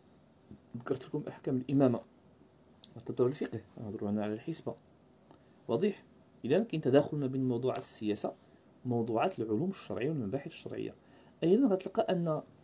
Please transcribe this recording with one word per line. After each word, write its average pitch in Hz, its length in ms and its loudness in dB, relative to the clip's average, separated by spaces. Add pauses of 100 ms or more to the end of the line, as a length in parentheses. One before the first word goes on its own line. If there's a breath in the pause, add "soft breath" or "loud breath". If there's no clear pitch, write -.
(760)
ذكرت 123 300 -4
لكم 147 220 -6
أحكام - 280 -4
الإمامة، 127 440 4 (960)
نهضروا 123 320 0
على 151 120 -4
الفقه، - 200 -6 (200)
نهضروا 104 300 -6
هنا 104 140 0
على 107 80 -2
الحسبة. 117 420 -8 (920 loud breath)
واضح؟ 190 360 2 (400)
إذن 156 200 4
كاين 160 180 -4
تداخل 143 340 6
ما 143 100 0
بين 131 220 0
موضوعات 120 300 0
السياسة - 560 -2 (520 loud breath)
وموضوعات 117 520 0
العلوم 113 320 0
الشرعية 113 380 -4
والمباحث 135 380 -4
الشرعية. 110 480 -10 (480 loud breath)
أيضًا 214 260 6
غتلقى 196 340 2
أن 170 400 0 (220)